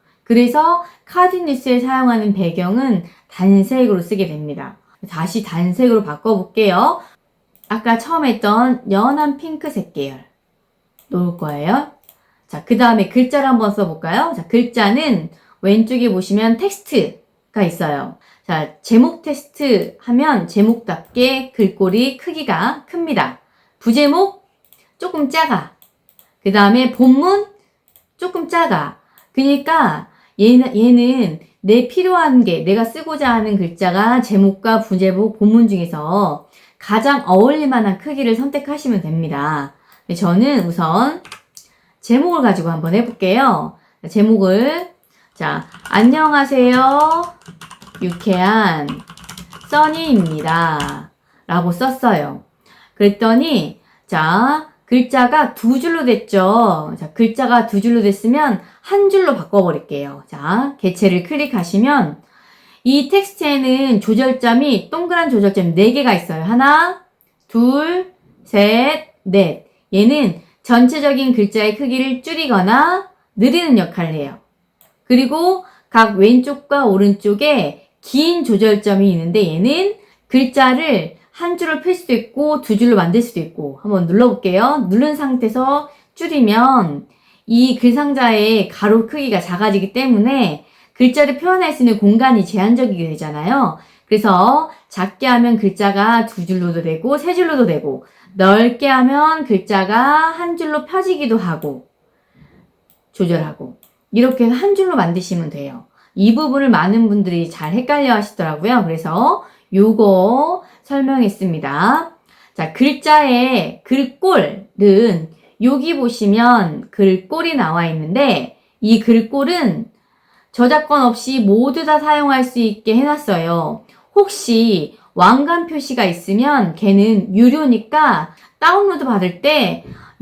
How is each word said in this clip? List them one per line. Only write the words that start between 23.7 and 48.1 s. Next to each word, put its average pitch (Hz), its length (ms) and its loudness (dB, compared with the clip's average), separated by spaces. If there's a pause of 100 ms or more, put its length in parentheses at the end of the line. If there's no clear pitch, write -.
부제목 294 720 0 (480)
조금 320 320 -6
작아. 285 420 -4 (720)
그 196 80 0
다음에 220 400 4
본문 294 560 2 (720)
조금 359 300 -8
작아. 165 520 -4 (320)
그러니까 277 800 0 (300)
얘는, 247 360 4
얘는 240 640 2 (220)
내 233 260 2
필요한 339 560 2
게, 165 200 -2
내가 202 220 0
쓰고자 294 480 -4
하는 214 240 -2
글자가 190 640 0
제목과 208 600 2
부제목, 190 560 -2
본문 220 300 4
중에서 170 800 -4 (280)
가장 277 500 -2
어울릴 269 400 4
만한 208 300 0
크기를 269 380 -4
선택하시면 277 680 -6
됩니다. 151 720 -6 (340)
근데 175 100 -8
저는 196 480 2
우선 190 560 -2 (800)
제목을 311 420 0
가지고 185 280 0
한번 165 240 -4
해볼게요. 202 840 -2 (240)
자, 165 60 -18
제목을, 220 840 0 (420)
자, 156 340 -8 (220)
"안녕하세요. 277 1400 2 (680)
유쾌한 180 840 0 (800)